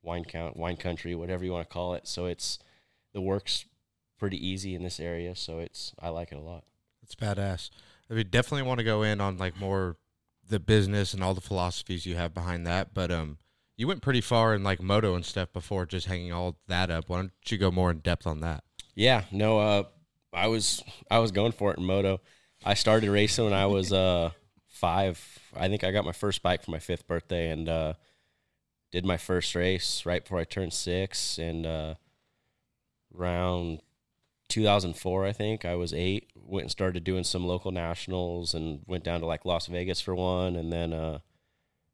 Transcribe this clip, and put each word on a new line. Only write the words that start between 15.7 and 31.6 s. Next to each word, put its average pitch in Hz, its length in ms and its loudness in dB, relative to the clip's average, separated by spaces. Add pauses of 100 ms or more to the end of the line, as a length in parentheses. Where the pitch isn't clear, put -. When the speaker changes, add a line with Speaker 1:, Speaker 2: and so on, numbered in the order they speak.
Speaker 2:
just 90 200 -4
hanging 87 240 -4
all 87 260 -2 (120)
that 90 200 0
up. 82 200 -2
Why 90 80 -2
don't 92 160 -4 (160)
you 110 100 -2
go 92 140 4
more 90 180 4
in 82 80 0
depth 85 280 0
on 78 140 -2
that? 80 220 -4 (320)
Speaker 1:
Yeah, 113 380 6
no, 107 260 4
uh, 104 260 4 (480)
I 87 140 2
was, 110 380 0 (260)
I 113 80 6
was 113 140 4
going 104 200 4
for 101 200 0
it - 60 -4
in 90 60 -2
moto. 95 360 4 (440)
I 101 100 4
started 107 360 6
racing 104 360 4
when 101 80 4
I 98 120 6
was, 98 260 4
uh, 90 380 4 (380)
five. 90 520 0 (360)
I 95 100 0
think 101 160 0
I 92 80 2
got 101 140 2
my - 80 -4
first 101 300 -2
bike 90 200 2
for - 80 -10
my 82 80 -4
fifth - 300 -6
birthday 85 420 -2
and, 80 180 -4
uh, 80 260 0 (1000)
did 87 120 -2
my 92 120 2
first 90 400 -2
race 90 500 0
right 87 160 0
before 92 160 -4
I 82 60 0
turned 90 280 -6
six. - 680 -2
And, 82 280 -4